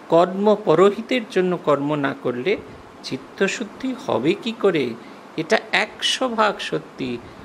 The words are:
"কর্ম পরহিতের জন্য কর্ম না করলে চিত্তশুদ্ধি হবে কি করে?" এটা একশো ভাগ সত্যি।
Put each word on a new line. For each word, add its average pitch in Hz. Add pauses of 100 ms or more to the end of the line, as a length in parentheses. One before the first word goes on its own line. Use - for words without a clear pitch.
"কর্ম 190
পরহিতের 202 (100)
জন্য 185
কর্ম 147
না 139
করলে 127 (460)
চিত্তশুদ্ধি 202 (120)
হবে 120
কি 220
করে?" 165 (460)
এটা 156 (140)
একশো -
ভাগ 214
সত্যি। 131 (260)